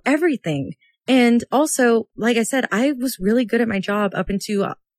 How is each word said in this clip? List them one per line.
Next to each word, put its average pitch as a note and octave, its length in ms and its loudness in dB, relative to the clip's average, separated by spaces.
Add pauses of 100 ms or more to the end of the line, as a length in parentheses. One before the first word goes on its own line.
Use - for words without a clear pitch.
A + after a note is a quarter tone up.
everything. C4 680 -2 (340)
And A#3+ 420 4
also, A#3+ 640 2
like A3 220 0
I A3+ 60 2
said, B3+ 280 -2
I B3 220 0
was B3 260 -4
really A3 280 0
good A#3 160 0
at A3+ 60 0
my G3+ 120 -4
job G3+ 340 -2
up F#3 140 -4
until, G3+ 460 -4 (240)